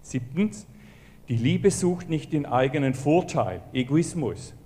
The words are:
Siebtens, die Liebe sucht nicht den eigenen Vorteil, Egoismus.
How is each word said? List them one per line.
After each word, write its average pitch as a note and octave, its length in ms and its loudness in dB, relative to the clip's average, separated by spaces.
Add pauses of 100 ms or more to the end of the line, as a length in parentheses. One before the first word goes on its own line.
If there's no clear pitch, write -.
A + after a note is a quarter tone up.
Siebtens, C#3+ 640 -4 (640)
die B2 60 0
Liebe E3+ 340 4
sucht F3 400 0
nicht D#3 240 -2
den C#3+ 140 0
eigenen C3+ 480 2
Vorteil, C#3+ 640 0 (120)
Egoismus. C3+ 840 -2 (100)